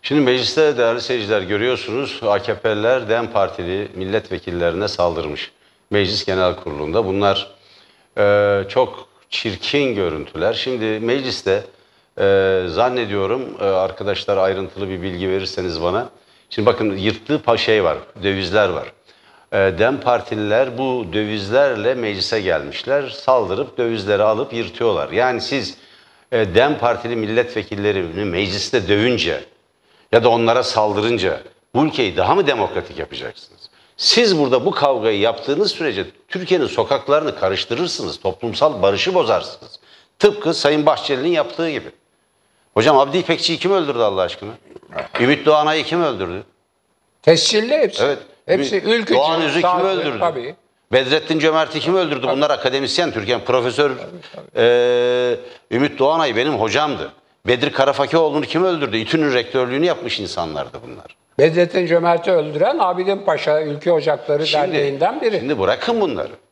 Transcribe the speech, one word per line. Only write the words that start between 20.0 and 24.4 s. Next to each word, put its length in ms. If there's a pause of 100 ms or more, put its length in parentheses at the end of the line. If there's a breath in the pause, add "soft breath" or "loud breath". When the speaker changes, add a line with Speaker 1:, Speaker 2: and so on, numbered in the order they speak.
Speaker 1:
partililer 760
bu 340
dövizlerle 840
meclise 460
gelmişler. 680
Saldırıp 680
dövizleri 440
alıp 300